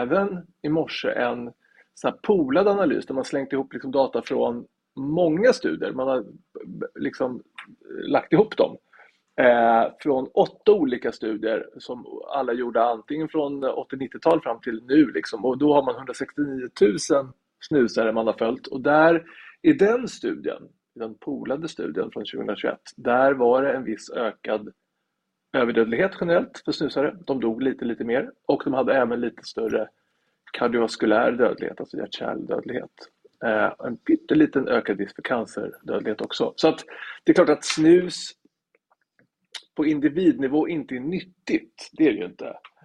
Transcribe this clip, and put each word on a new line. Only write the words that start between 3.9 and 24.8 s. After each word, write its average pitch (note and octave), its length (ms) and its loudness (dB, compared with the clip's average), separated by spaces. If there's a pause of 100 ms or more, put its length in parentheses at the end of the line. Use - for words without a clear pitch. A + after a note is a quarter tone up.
data B2+ 300 0
från A#2+ 440 -2 (300)
många E3 580 0
studier. - 380 -4
Man C3 160 -4
har B2+ 180 -2 (400)
b-, - 200 -12 (100)
liksom B2+ 480 -6 (640)
lagt - 260 0
ihop G#3 240 4
dem. - 200 2 (640)
Eh, A#2 580 6
från C3+ 340 -2
åtta - 400 4
olika B2+ 380 0
studier A2 540 -4 (120)
som B2 280 -14 (300)
alla B2+ 180 0
gjorda A#2+ 300 0
antingen C3 460 -2
från C#3+ 340 -4
åttio-nittiotal C3+ 800 -2
fram A#2 200 -6
till A#2 260 -6
nu, C3+ 240 6
liksom. G2+ 340 -6
Och B2+ 120 0
då D3 160 4
har C#3+ 100 4
man B2 120 -2
hundrasextionio C3 720 -8
tusen D#3 600 2 (320)
snusare A#2 500 2
man A2+ 160 0
har G#2+ 60 2
följt. B2+ 340 -2
Och C3 140 -8
där, D#3 420 4 (380)
i D3+ 120 6
den G#3+ 340 2
studien, - 560 -8 (320)
i B2 40 -18
den A2+ 160 -10
polade C3+ 520 -8
studien - 440 -6
från G#2+ 140 -10
tjugohundratjugoett, - 560 -6 (140)
där B2+ 380 2
var B2+ 300 2
det C#3 100 -2
en C3 100 -6
viss A2 260 -8
ökad G#2+ 600 -6 (840)